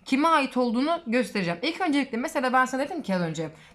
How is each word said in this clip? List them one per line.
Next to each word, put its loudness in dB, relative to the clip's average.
kime 2
ait 2
olduğunu 0
göstereceğim. 0
İlk -4
öncelikle 0
mesela -2
ben 4
sana -2
dedim -6
ki -2
az 0
önce -4